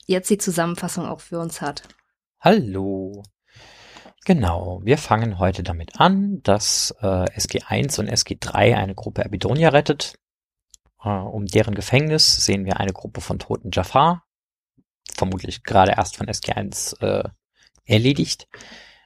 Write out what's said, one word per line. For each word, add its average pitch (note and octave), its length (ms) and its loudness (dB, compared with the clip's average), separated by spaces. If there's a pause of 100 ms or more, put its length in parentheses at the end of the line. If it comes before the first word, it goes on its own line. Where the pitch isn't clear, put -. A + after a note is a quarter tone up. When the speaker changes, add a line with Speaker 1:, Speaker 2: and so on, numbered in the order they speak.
Speaker 1:
jetzt F#3 240 0
die G3 80 4
Zusammenfassung E3+ 680 -4
auch - 160 -8
für - 160 -10
uns E3 240 -8
hat. D3 220 -8 (560)
Speaker 2:
Hallo. G2 840 0 (1040)
Genau, F#2 580 2
wir A2 140 4
fangen A2 400 0
heute F#2 240 0
damit E2+ 400 -6
an, G3 400 2
dass, - 600 0
äh, F#2 240 2 (100)
S F#2+ 120 -4
G - 200 -4
eins B2 320 -2
und G#2 80 -2
S - 180 -2
G - 140 -8
drei G#2 360 2
eine F#2+ 200 -4
Gruppe - 280 -6
Abydonia A2 460 0
rettet. D3 480 2 (840)
Äh, G#2 60 -4
um G2+ 360 -4
deren G#2+ 300 2
Gefängnis D3+ 680 2
sehen G2 220 2
wir F#2+ 140 -2
eine G2 120 0
Gruppe - 300 -10
von G#2 160 -4
toten - 340 -6
Jafar, D3 540 2 (880)
vermutlich - 480 -4
gerade F#2+ 300 4
erst - 260 -2
von G#2+ 100 -6
S - 140 -8
G - 120 -4
eins, - 400 -6
äh, - 360 -2 (540)
erledigt. C3+ 640 0 (580)